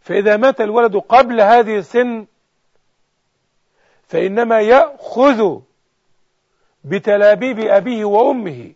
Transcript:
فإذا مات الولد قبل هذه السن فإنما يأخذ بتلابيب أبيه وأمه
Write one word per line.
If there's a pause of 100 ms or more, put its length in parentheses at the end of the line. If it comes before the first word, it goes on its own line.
فإذا
مات
الولد
قبل
هذه
السن (1800)
فإنما
يأخذ (1200)
بتلابيب
أبيه
وأمه